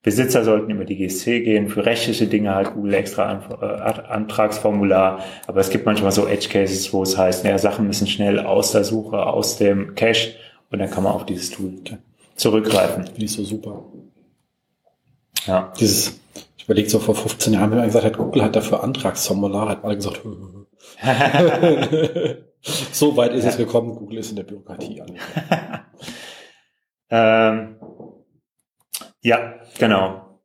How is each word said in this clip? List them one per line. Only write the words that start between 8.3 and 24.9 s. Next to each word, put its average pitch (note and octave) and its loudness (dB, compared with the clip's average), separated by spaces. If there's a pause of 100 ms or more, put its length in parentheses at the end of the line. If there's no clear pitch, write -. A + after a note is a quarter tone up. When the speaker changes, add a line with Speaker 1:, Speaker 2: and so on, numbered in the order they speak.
Speaker 1:
aus G2+ 2
der G#2 4
Suche, G#2+ -2
aus - -2
dem G2 2
Cache - 0 (340)
und G2+ -6
dann F#2+ -4
kann F#2+ -4
man G2 2
auf - -6
dieses F2+ -8
Tool F#2 -8
Speaker 2:
Okay. - -14 (380)
Speaker 1:
zurückgreifen. G#2+ 2
Speaker 2:
Finde G#2+ -8
ich G#2+ -6
so A2 -6
super. G2+ -10 (1600)
Speaker 1:
Ja. F#2 0
Speaker 2:
Dieses, G#2 0 (380)
ich - -20
überleg G#2 2
so, - 2
vor - 0
fünfzehn - -2
Jahren, G#2+ 2
wenn A#2 2
man A#2 2
gesagt G#2+ 4
hat, - 0
Google - 0
hat G#2+ 0
dafür - 0
Antragsformular, G2+ -2
hat G2+ -6
man G#2+ -4
alle G2+ -2
gesagt, G2+ -8
hö, A2 -12
hö, C3 2
hö. D#3+ 0 (260)
<laughs> - -8
So D3 2
weit A#2+ 4
ist B2 0
es A#2 2
Speaker 1:
Ja. A#2 2
Speaker 2:
gekommen, A2+ -2
Google G#2+ -12
ist G#2 -10
in G#2+ -10
der G2 -8
Bürokratie - -14